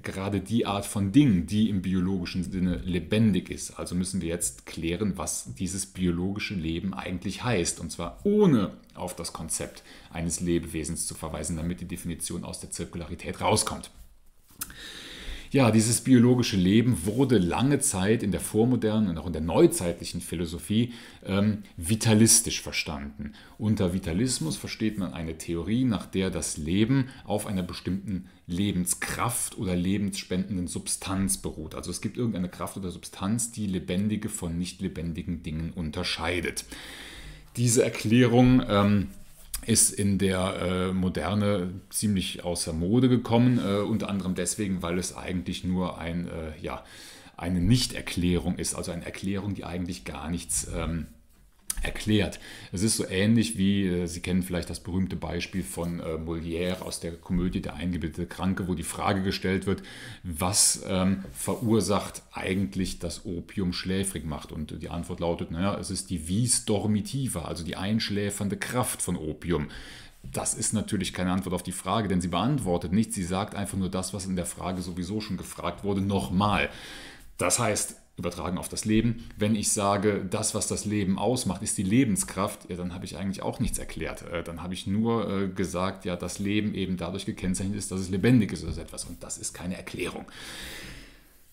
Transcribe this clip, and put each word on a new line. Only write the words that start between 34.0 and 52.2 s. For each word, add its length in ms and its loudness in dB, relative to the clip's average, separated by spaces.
von 260 -4
nicht 260 -4
lebendigen 600 -4
Dingen 300 -4
unterscheidet. 920 -2
Diese 260 4
Erklärung, 840 8
ähm, 380 6
ist 260 4
in 260 2
der, 440 2
äh, 320 2
Moderne 800 2
ziemlich 540 0
außer 300 -2
Mode 360 4
gekommen, 500 4
äh, 200 2
unter 300 0
anderem 260 0
deswegen, 460 -2
weil 160 0
es 180 -4
eigentlich 480 -4
nur 360 0
ein, 280 -4
äh, 340 -8
ja, 220 -8
eine 240 0
Nichterklärung 960 2
ist, 160 -4
also 180 -6
eine 140 -8
Erklärung, 500 -4
die 100 -10
eigentlich 380 -6
gar 260 -8
nichts, 460 -4
ähm, 320 -2
erklärt. 580 0